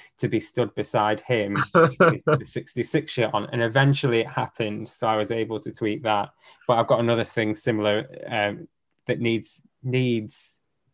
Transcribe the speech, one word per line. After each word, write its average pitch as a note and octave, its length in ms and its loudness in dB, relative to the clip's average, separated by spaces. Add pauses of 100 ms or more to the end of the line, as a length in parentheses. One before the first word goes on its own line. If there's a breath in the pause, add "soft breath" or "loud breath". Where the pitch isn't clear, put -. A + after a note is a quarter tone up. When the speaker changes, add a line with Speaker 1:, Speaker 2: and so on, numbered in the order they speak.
(180 loud breath)
Speaker 1:
to B2 100 -2
be A2+ 120 0
stood A2 340 -2
beside G#2+ 480 0
him G#2 320 -2
Speaker 2:
<laughs> - 200 -2 (260)
Speaker 1:
with E3 240 6 (160)
the B2 60 -10
sixty-six - 680 -4
shirt A2 240 0
on. G#2 180 -2
And A#2 80 -2
eventually C3 600 4
it A2+ 80 -4
happened. A2 580 -6
So - 180 -8
I A2 120 2
was G#2 140 -2
able A2 280 -4
to G#2+ 120 -10
tweet G#2+ 300 -4
that. G#2+ 300 0 (360 soft breath)
But A#2 120 4
I've A2+ 80 2
got A#2 120 4
another A#2 240 2
thing G#2+ 300 -2
similar, G#2+ 540 0 (200)
um, G2+ 400 -4 (380)
that A#2+ 140 -2
needs, A2+ 440 -4 (200)
needs B2 760 -2 (360)